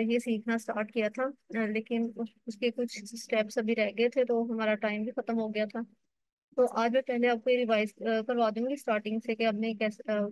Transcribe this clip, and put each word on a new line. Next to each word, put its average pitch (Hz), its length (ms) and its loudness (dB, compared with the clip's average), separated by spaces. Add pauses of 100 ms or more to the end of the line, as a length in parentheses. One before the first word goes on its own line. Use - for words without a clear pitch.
ये 233 160 2
सीखना 233 380 -2
start 214 340 -4
किया 214 180 0
था, 254 160 -4
अ, 226 420 -4
लेकिन 226 380 -2 (120)
उस-, 233 160 -6 (140)
उसके 240 240 -2
कुछ 240 260 -4 (180)
steps 220 440 -2
अभी 220 140 2
रह 214 180 0
गए 226 180 2
थे, 254 160 2
तो 233 180 2
हमारा 220 340 0
time 214 280 -2
भी 240 60 -6
खत्म 233 240 -4
हो 226 140 0
गया 214 180 -2
था। 226 140 -6 (760)
तो 254 80 6
आज 233 280 2
मैं 262 100 4
पहले 240 240 2
आपको 240 220 2
ये 247 80 6
revise, 220 420 2
अ, 220 220 2
करवा 233 300 2
दूंगी 247 260 -2
starting 214 440 -2
से 226 140 -2
कि 220 100 -2
आपने 220 300 0
कैसे, 214 300 -2
अ, 214 140 0 (120)